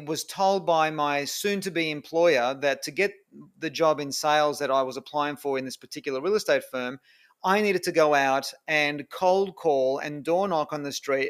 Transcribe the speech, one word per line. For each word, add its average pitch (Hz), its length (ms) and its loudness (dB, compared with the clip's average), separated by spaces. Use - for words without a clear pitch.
was 165 200 -4
told 190 400 0
by 160 260 4
my 147 340 -2
soon-to-be 185 640 -4
employer 147 680 2
that 139 280 -2
to 151 80 -8
get 196 220 0
the 160 120 -6
job 151 320 2
in 143 100 -6
sales 151 480 2
that 139 120 -2
I 135 100 2
was 131 160 -4
applying 147 400 -4
for 139 200 -4
in 131 60 -4
this 127 140 -10
particular 135 420 -8
real 185 160 -2
estate 147 340 2
firm, 127 300 -8
I 190 200 4
needed 190 220 0
to 175 100 -4
go 151 220 6
out 135 360 2
and 147 420 0
cold 185 460 2
call 139 440 2
and 147 260 -8
door 180 240 0
knock 156 240 -2
on 147 100 -6
the 139 80 -6
street 135 380 -2